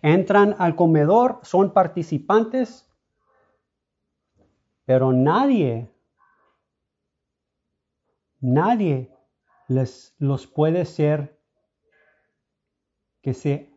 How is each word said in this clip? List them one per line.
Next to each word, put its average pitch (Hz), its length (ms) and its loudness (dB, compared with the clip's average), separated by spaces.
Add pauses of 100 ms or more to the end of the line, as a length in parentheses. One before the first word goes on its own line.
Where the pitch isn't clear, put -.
Entran 202 580 2
al 170 160 0
comedor, 175 680 2
son 190 300 -2
participantes, 202 1160 -2 (2000)
pero 131 280 0
nadie, 147 800 0 (2500)
nadie 151 760 -2 (540)
les, 127 520 -6
los 139 280 -4
puede 160 380 -2
ser 147 540 -4 (1800)
que 131 120 -6
se - 440 -8